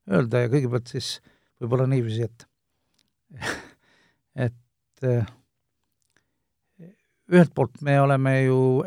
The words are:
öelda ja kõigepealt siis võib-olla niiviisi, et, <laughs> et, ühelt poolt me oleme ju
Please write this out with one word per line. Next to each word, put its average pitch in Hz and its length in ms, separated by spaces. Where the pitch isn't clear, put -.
öelda 127 320
ja 120 80
kõigepealt 123 400
siis - 320
võib-olla 123 260
niiviisi, 120 360
et, - 240
<laughs> 123 100
et, - 680
ühelt 175 240
poolt 135 280
me 143 180
oleme 135 420
ju 131 440